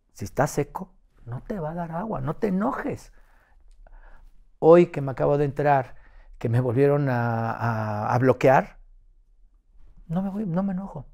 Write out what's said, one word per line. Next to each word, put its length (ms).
Si 120
está 240
seco, 440
no 220
te 140
va 100
a 40
dar 180
agua. 280
No 160
te 120
enojes." 640
Hoy 220
que 140
me 100
acabo 280
de 60
enterar 520
que 100
me 120
volvieron 480
a, 420
a, 640
a 40
bloquear, 600
no 160
me 80
voy, 160
no 160
me 100
enojo. 420